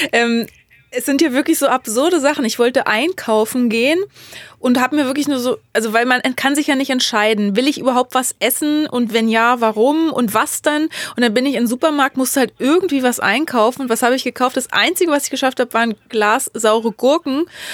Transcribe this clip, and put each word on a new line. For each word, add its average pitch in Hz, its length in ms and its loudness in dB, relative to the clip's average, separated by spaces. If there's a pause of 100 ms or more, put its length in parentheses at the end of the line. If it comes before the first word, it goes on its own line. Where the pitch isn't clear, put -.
(100)
Ähm, 233 360 0 (500)
es 247 100 -4
sind 277 140 0
hier 311 120 0
wirklich 294 260 0
so 277 100 0
absurde 262 520 0
Sachen. 285 240 0
Ich 233 140 -4
wollte 247 300 2
einkaufen 233 800 0
gehen 247 300 0 (640)
und 247 200 2
hab 254 120 0
mir 294 140 2
wirklich 269 200 -2
nur 269 140 -2
so, 240 180 -2 (140)
also, 220 200 -2
weil 233 140 2
man 254 140 2 (160)
kann 277 180 0
sich 294 140 -2
ja 277 80 2
nicht 269 140 -2
entscheiden, 208 640 0
will 254 100 2
ich 294 140 0
überhaupt 247 340 0
was 254 240 0
essen 294 480 0
und 240 260 -2
wenn 226 160 2
ja, 233 320 2
warum 254 520 2
und 220 220 0
was 233 280 -2
dann? 302 220 0
Und - 360 -6
dann 233 140 2
bin 254 120 2
ich 277 80 0
in 254 100 0
den - 20 0
Supermarkt, 269 500 0
musste 262 240 0
halt 240 200 0
irgendwie 294 420 2
was 240 160 0
einkaufen. 247 720 0
Was 262 140 -2
habe 247 120 4
ich 254 80 -2
gekauft? 254 340 -2
Das - 160 -6
Einzige, 330 380 0
was 285 140 0
ich - 60 -6
geschafft 262 280 -2
habe, 247 160 -2
war 226 60 2
ein 233 160 -2 (120)
Glas 220 460 0
saure 220 380 0
Gurken 285 540 0 (280)